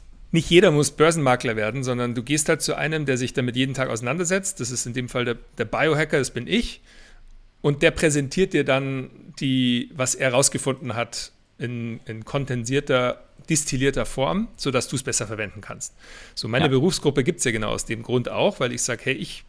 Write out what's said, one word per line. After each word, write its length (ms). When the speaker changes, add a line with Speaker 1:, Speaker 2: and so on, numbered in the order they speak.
Speaker 1:
Nicht 180
jeder 220
muss 180
Börsenmakler 640
werden, 300
sondern 320
du 80
gehst 240
halt 140
zu 120
einem, 320
der 120
sich 160
damit 200
jeden 200
Tag 160
auseinandersetzt. 680
Das 140
ist 140
in 80
dem 140
Fall 180
der, 100
der 80
Biohacker, 520
das 140
bin 160
ich. 320
Und 220
der 100
präsentiert 600
dir 120
dann, 460
die, 560
was 220
er 160
rausgefunden 640
hat 340
in, 480
in 180
kondensierter, 1000
distillierter 580
Form, 500
sodass 320
du's 140
besser 240
verwenden 340
kannst. 340
So, 140
meine 180
Speaker 2:
Ja. 40
Speaker 1:
Berufsgruppe 540
gibt's 200
ja 80
genau 160
aus 160
dem 180
Grund 260
auch, 300
weil 140
ich 100
sag, 240
hey, 80
ich 340